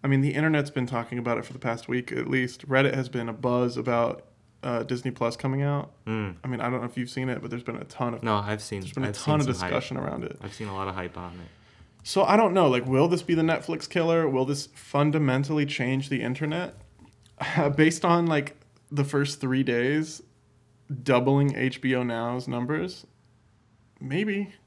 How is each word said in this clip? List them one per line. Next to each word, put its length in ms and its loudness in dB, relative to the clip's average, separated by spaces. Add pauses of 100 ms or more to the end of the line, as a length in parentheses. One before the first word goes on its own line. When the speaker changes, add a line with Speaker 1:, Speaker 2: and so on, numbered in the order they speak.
Speaker 1:
I 20 0
mean, 140 4
the 140 2
internet's 360 2
been 160 -2
talking 320 -4
about 200 0
it 60 -6
for 80 -16
the 60 -14
past 300 -4
week, 240 -2
at 160 -4
least. 400 -2
Reddit 260 4
has 140 -2
been 200 -4
abuzz 480 0
about, 480 0 (380)
uh, 220 -2
Disney 260 -4
Plus 260 -2
coming 260 -2
out. 280 -2 (160)
Speaker 2:
Mm. 380 -4
Speaker 1:
I 40 -6
mean, 120 -4
I 100 -2
don't 100 -2
know 60 -6
if 100 -8
you've 140 -6
seen 180 -4
it, 140 -4
but 80 -8
there's 140 -8
been 120 -6
a 80 -10
ton 300 -4
of 80 -10
Speaker 2:
No, 140 2
I've 260 -2
seen, 180 -8
Speaker 1:
there's 120 -10
been 120 -4
a 40 -2
Speaker 2:
I've 100 -6
Speaker 1:
ton 220 2
Speaker 2:
seen 100 0
Speaker 1:
of 60 -2
Speaker 2:
some 120 -4
hype. 40 -4
Speaker 1:
discussion 240 -4
around 280 -6
it. 180 -10
Speaker 2:
I've 120 -12
seen 140 -10
a 60 -8
lot 140 -6
of 60 -6
hype 240 -8
on 140 -12
it. 160 -16 (560)
Speaker 1:
So 180 2
I 140 6
don't 180 6
know. 140 6
Like, 180 2
will 220 4
this 140 2
be 120 0
the 80 2
Netflix 460 0
killer? 400 2
Will 160 2
this 300 -4
fundamentally 920 2
change 420 -2
the 140 -2
internet? 520 -4 (460)
<laughs> 560 0
Based 280 4
on, 220 4
like, 300 0 (340)
the 140 0
first 360 -2
three 220 2
days, 600 0 (800)
doubling 540 4
H 240 -2
B 140 0
O 80 0
Now's 460 -2
numbers? 580 -4 (920)
Maybe. 540 -2 (120)